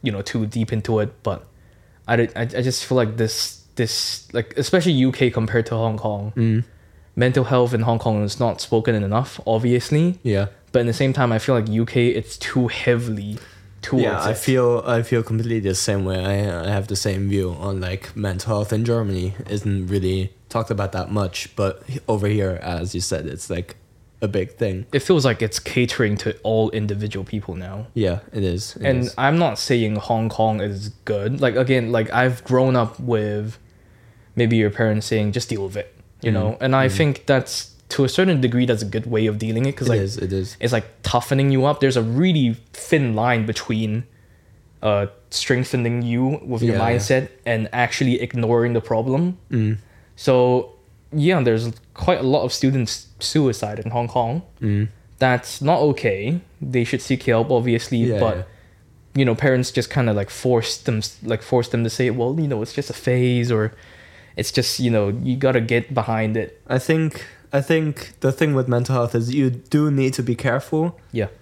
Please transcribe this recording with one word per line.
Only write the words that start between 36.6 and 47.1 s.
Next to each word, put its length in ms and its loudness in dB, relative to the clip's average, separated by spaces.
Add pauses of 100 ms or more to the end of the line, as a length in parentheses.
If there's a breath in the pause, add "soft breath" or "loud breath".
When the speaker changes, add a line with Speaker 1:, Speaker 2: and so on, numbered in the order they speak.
Speaker 1:
And 140 2
I 120 4
Speaker 2:
Mm. 40 2
Speaker 1:
think 340 2
that's, 460 0 (180)
to 160 2
a 40 0
certain 300 4
degree, 280 4
that's 160 0
a 20 -6
good 220 -6
way 180 0
of 140 0
dealing 260 -2
it, 100 -2
'cause, 120 -4
Speaker 2:
It 40 2
Speaker 1:
like, 100 4
Speaker 2:
is, 160 -4
it 140 -4
is. 280 -4
Speaker 1:
it's, 120 0
like, 140 0 (160)
toughening 500 2
you 140 4
up. 160 0
There's 160 4
a 60 2
really 520 2 (180)
thin 420 0
line 320 2
between, 560 -2 (800 soft breath)
uh, 240 2 (240)
strengthening 720 0
you 420 0
with 160 -2
your 140 2
Speaker 2:
Yeah, 160 2
yeah. 60 2
Speaker 1:
mindset 320 0 (160)